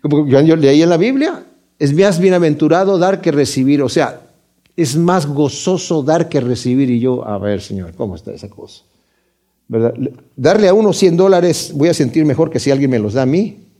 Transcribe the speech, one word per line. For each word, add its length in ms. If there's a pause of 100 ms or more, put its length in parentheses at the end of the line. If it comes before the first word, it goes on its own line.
Como 260
yo, 140
yo 160
leí 260
en 60
la 80
Biblia, 480 (340)
es 140
más 260
bienaventurado 800
dar 220
que 100
recibir, 500
o 80
sea, 320 (540)
es 200
más 300
gozoso 800
dar 260
que 100
recibir. 520
Y 80
yo, 260
a 140
ver, 220
Señor, 340
¿cómo 200
está 160
esa 180
cosa? 340 (840)
¿Verdad? 280
Le-, 140 (240)
darle 320
a 60
uno 180
cien 240
dólares, 580
voy 140
a 60
sentir 320
mejor 240
que 100
si 120
alguien 200
me 80
los 140
da 80
a 40
mí. 440 (100)